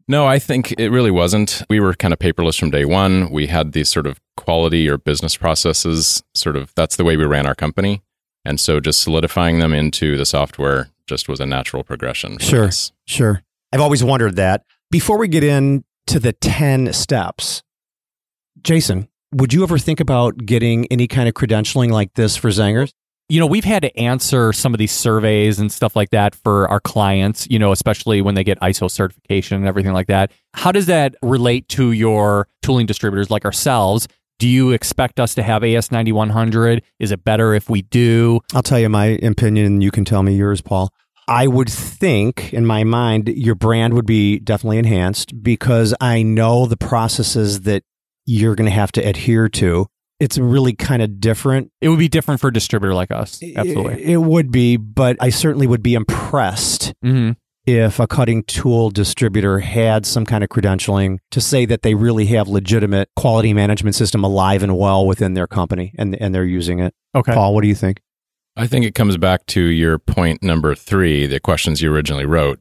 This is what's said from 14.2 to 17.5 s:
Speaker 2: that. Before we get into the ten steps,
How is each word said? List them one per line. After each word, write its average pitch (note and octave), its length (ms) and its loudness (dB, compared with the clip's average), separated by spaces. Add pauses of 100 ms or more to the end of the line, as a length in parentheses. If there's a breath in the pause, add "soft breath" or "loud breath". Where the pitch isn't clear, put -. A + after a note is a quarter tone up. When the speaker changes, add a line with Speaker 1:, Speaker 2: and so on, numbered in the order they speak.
Speaker 2:
that. F#2+ 260 0 (260)
Before G#3 280 0
we A3 100 0
get D#3+ 160 0
into C#3 760 -2
the A#2+ 140 0
ten C3 640 0
steps, - 680 -4 (1000)